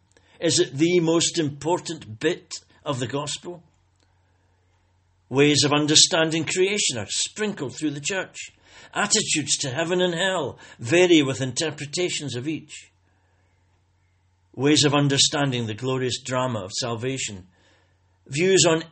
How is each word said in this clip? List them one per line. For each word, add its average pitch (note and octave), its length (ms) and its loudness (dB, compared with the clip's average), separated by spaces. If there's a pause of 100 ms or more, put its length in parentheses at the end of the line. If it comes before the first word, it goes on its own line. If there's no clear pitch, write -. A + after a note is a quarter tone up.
(380)
Is E3 220 2
it F3 120 0
the E3+ 280 4
most E3 400 2
important D3+ 800 -4
bit F3 320 -2 (320)
of C#3 160 -4
the B2+ 80 -4
gospel? D3 560 -8 (1700)
Ways C#3+ 340 4
of C#3+ 80 4
understanding D#3 720 4
creation F#3 540 -2
are G2 100 -6
sprinkled F#3+ 680 -6
through D3+ 180 -4
the C#3+ 80 -10
church. - 500 -8 (420)
Attitudes F#3+ 680 -2
to C#3 120 -4
heaven E3 320 0
and F3+ 100 2
hell E3+ 460 -2 (200)
vary E3 440 6
with C3 180 -2
interpretations D3 960 -6
of B2 120 -8
each. - 420 -10 (1600)
Ways C#3 300 4
of C#3 80 4
understanding C#3 720 2
the G#2+ 80 -4
glorious B2+ 460 -4
drama B2+ 440 -4
of F#2+ 80 -12
salvation. A#2 720 -6 (800)
Views F3 420 4
on E3 240 2